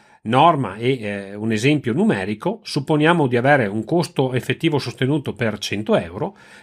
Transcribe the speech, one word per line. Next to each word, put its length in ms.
norma 540
e, 220
eh, 360
un 160
esempio 420
numerico. 720
Supponiamo 640
di 100
avere 300
un 180
costo 480
effettivo 460
sostenuto 540
per 260
cento 360
euro, 400